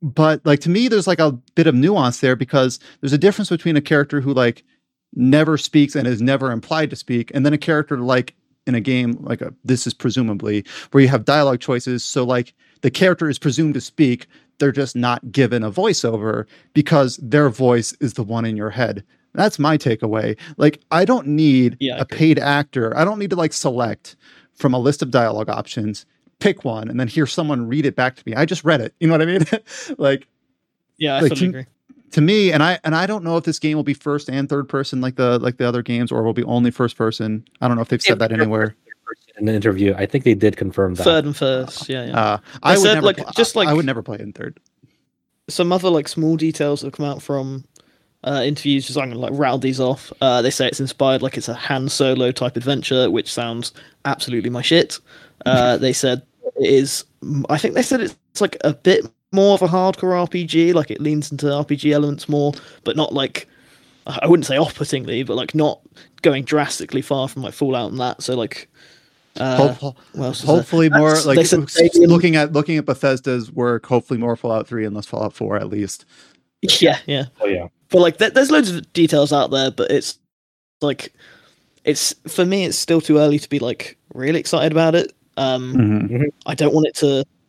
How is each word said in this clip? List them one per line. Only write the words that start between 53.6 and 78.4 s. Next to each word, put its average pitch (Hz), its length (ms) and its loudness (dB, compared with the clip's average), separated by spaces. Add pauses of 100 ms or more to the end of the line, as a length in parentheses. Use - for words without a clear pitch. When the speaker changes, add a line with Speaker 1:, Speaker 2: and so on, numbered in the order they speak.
Speaker 2:
absolutely 123 460 -4
my 123 120 -6
shit. 160 380 2 (460)
Uh, 123 320 4
Speaker 1:
<laughs> - 80 -2
Speaker 2:
they 123 80 2
said 127 280 0 (360)
it 135 80 0
is, 135 400 2 (160)
m-, 139 280 -4
I 156 80 2
think - 180 -2
they 254 60 2
said 247 200 0
it's, - 160 -6 (240)
like, - 200 -2
a 151 120 0
bit - 320 2 (280)
more 196 220 6
of 185 80 2
a 180 40 2
hardcore 185 500 0
R 175 100 -2
P 180 180 -4
G, 165 280 2
like, 156 180 0
it - 100 -8
leans 151 300 -2
into 143 200 -2
R 147 140 -2
P 147 100 -2
G 139 160 0
elements 147 380 -2
more, 147 240 0 (300)
but 113 120 -4
not, 151 180 -2
like, - 340 -6 (580)
I - 220 -4
wouldn't 165 180 6
say 135 120 -2
off-puttingly, 131 640 -4
but, 110 120 -4
like, 127 200 -6
not 151 260 0 (400)
going 139 240 2
drastically 143 560 -2
far 135 260 -4
from, 135 140 -10
like, - 120 -8
Fallout 127 380 -2
and 127 80 -8
that. 123 220 -6
So, 127 140 -4
like, - 340 -8 (680)
uh, 131 360 2
Speaker 1:
Hope-, 131 240 -10 (160)
Speaker 2:
what 139 140 -6
else - 140 -8
is - 40 -8
there? 151 100 4
Speaker 1:
hopefully 165 340 4
more, 151 260 4
Speaker 2:
That's, 160 100 0
Speaker 1:
like, 139 120 4
Speaker 2:
they 165 80 6
said 165 180 2
Speaker 1:
s-, - 160 -4
s-, 170 160 6
Speaker 2:
Alien 170 160 8
Speaker 1:
looking 170 240 4
at, 151 180 0
looking 151 240 0
at 147 80 -4
Bethesda's 127 680 -2
work, 120 360 -2
hopefully 120 320 0
more 120 160 -2
Fallout 113 320 -4
Three 110 180 -6
and 104 100 -8
less 107 120 -10
Fallout 107 260 -6
Four 104 240 -4
at 101 100 -6
least. 101 420 -8
Speaker 2:
<laughs> - 720 -6
Yeah, 156 280 4
yeah. 139 180 -4 (160)
Speaker 3:
Oh, 104 60 -2
yeah. 90 200 -4 (220)
Speaker 2:
But, 180 100 4
like, 170 200 4
th-, 220 140 0
there's 262 180 4